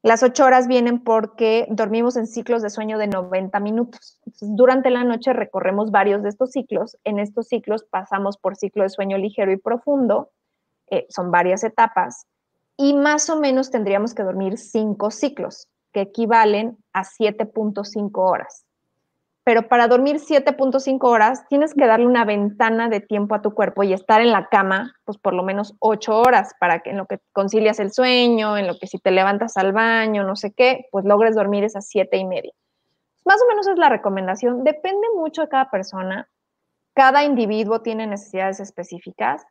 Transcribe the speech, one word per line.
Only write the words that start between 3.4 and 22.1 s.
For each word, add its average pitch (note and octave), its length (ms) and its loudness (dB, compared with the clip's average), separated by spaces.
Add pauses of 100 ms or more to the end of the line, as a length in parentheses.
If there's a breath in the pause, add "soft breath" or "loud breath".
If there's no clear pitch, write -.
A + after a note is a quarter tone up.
minutos. A3+ 640 -6
Entonces, G#3 300 -10
durante B3+ 340 4
la B3 140 0
noche B3 300 0
recorremos G3+ 580 -2
varios G3+ 320 2
de G3+ 60 -2
estos B3+ 220 -4
ciclos. A3+ 520 -6
En G#3 160 -4
estos G#3 280 -6
ciclos A3 360 -4
pasamos G3 540 -6
por F#3+ 180 -6
ciclo G3+ 280 -4
de G3 60 0
sueño G3 280 -6
ligero G3 340 -2
y G3 60 0
profundo. A#3+ 720 -2 (600)
Eh, - 200 -4
son F3+ 220 -6
varias F3+ 320 2
etapas. A3+ 640 -2 (500)
Y C#4 160 2
más D4 360 0
o D#4 100 -2
menos C4 320 0
tendríamos G#3 420 -2
que - 80 -8
dormir F#3+ 380 -4
cinco G#3+ 500 -4
ciclos, - 580 -8 (240)
que G3+ 100 -4
equivalen A3 760 0 (160)
a F#3+ 100 -4
siete G#3+ 440 -4
punto G#3 360 -6
cinco G3+ 420 -6
horas. - 420 -4 (760)
Pero A3+ 260 2
para A#3+ 180 4
dormir C4+ 320 2
siete C#4+ 320 0
punto C4+ 300 -2
cinco C4 280 -2
horas, A#3 380 2
tienes D4+ 260 0
que C#4 140 4
darle A3+ 180 4
una A#3+ 200 4